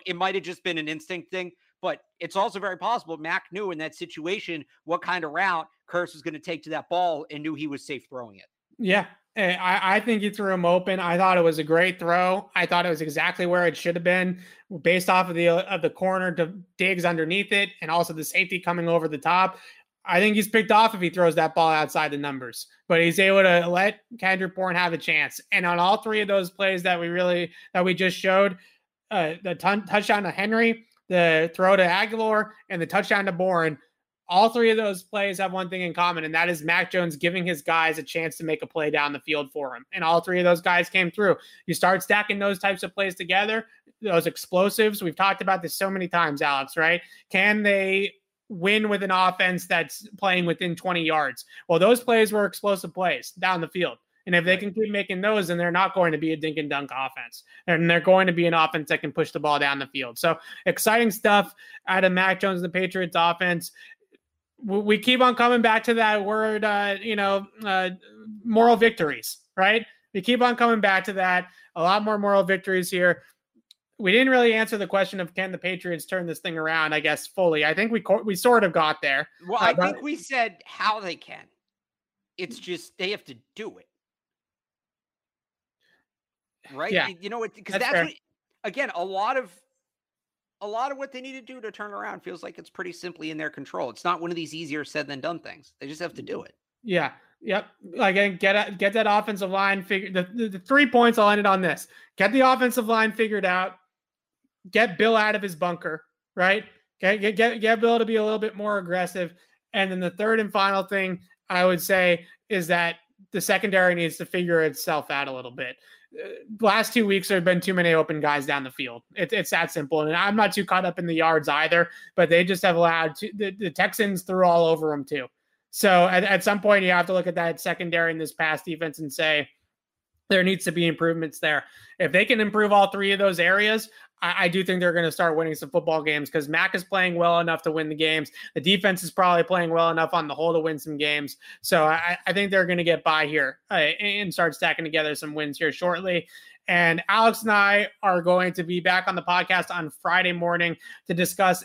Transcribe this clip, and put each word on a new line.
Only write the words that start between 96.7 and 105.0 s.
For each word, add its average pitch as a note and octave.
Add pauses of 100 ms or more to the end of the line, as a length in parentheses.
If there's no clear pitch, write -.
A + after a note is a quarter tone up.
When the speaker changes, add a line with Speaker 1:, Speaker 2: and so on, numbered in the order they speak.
Speaker 2:
Yeah. F3 (280)
Yep. G#3 (320)
Again, G3
get G3
a-, G#3
get G3
that A3
offensive G#3
line G3
figured. F#3+
The, F3+
the, A3+
the F#3+
three C#4
points, A#3
I'll G#3
end G#3
it G#3
on F#3+
this. D#3 (300)
Get G#3
the C4+
offensive B3
line A3
figured G#3+
out. F#3 (920)
Get G#3
Bill A3+